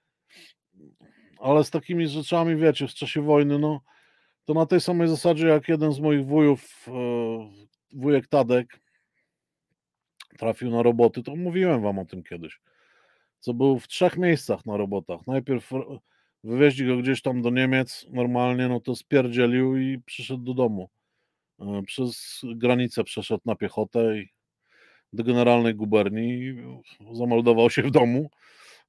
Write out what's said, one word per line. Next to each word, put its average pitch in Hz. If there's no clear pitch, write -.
Ale 143
z 131
takimi 165
rzeczami, 165
wiecie, 151
w -
czasie -
wojny, 147
no, 151
to 156
na 160
tej 175
samej 175
zasadzie, 160
jak 151
jeden 156
z 135
moich 147
wujów, 143
e, 120
wujek 135
Tadek, 123
trafił 113
na 117
roboty, 117
to 143
mówiłem 175
wam 101
o 92
tym 90
kiedyś, 85
co 123
był 131
w -
trzech -
miejscach 165
na 104
robotach. 98
Najpierw 131
r-, 135
wywieźli 131
go 127
gdzieś 127
tam 127
do 120
Niemiec, 131
normalnie, 123
no 123
to 123
spierdzielił 127
i 131
przyszedł 127
do 127
domu. 110
E, 101
przez -
granicę 123
przeszedł -
na 110
piechotę 107
i 95
do 110
generalnej 120
guberni 107
i 127
zameldował 120
się 120
w 139
domu. 131